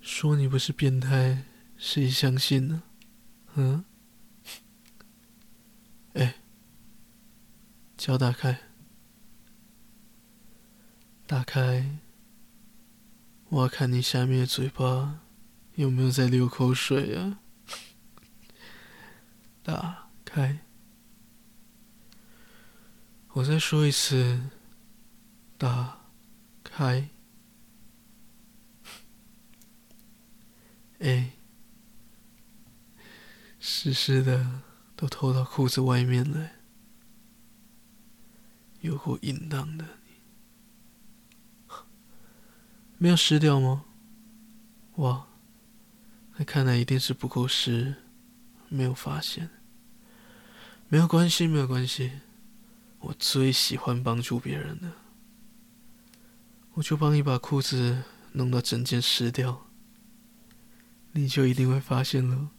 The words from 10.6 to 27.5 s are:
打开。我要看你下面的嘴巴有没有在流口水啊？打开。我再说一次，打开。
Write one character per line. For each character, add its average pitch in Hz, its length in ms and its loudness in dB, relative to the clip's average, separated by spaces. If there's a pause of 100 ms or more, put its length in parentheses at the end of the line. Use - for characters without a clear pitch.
打 131 160 -2
开。 131 560 -2 (1500)
我 143 120 2
要 127 60 4
看 127 240 0
你 123 100 2
下 127 240 0
面 131 140 2
的 127 80 0
嘴 131 200 -2
巴 135 540 -2 (540)
有 139 160 2
没 127 100 2
有 131 80 4
在 127 180 2
流 123 200 4
口 127 260 2
水 135 420 0
啊？ 196 240 -6 (2250)
打 - 480 -8 (160)
开。 143 400 -2 (2750)
我 131 120 -2
再 156 140 2
说 151 260 2
一 143 60 4
次， 127 580 0 (1080)
打 123 440 -4 (640)
开。 135 460 -2 (4000)